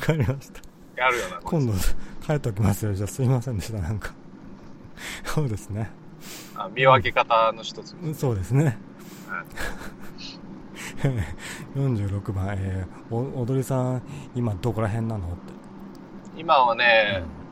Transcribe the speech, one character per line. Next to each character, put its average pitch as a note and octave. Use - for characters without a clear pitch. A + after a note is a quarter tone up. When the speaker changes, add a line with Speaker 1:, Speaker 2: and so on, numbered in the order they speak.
Speaker 1:
か D#3
り E3
ま B2
し -
た。 -
Speaker 2:
や B2+
る B2
よ G2
な、 F2+
こ -
い D3+
つ。 C3
Speaker 1:
今 -
度、 A2
書 D#3
い C#3
て B2
お A2
き G#2+
ま G#2+
す G#2+
よ。 G#2
じ G2
ゃ -
あ、 F#2+
す -
い C3+
ま C3
せ B2
ん G#2+
で F2
し G#2+
た、 G#2+
な E2
ん G#2
か。 -
そ -
う C3+
で G#2+
す -
ね。 G2+
Speaker 2:
あ、 G2+
見 C3
分 C3
け A#2
方 A2+
の A2+
一 -
つ。 -
Speaker 1:
う D#3
ん、 C3
そ C3+
う A2+
で F#2+
す F#2
ね。 C#3
Speaker 2:
う C3+
ん。 C#3
Speaker 1:
<laughs> C3
四 -
十 G2+
六 G2
番、 F#2+
え F#2+
ー、 A2+
お-、 B2+
踊 C3
り C3
さ B2+
ん、 B2
今 A#2+
ど A2
こ A2
ら A2
辺 A2+
な A2+
の F2+
っ -
て。 F2+
Speaker 2:
今 D#3+
は B2
ね、 A2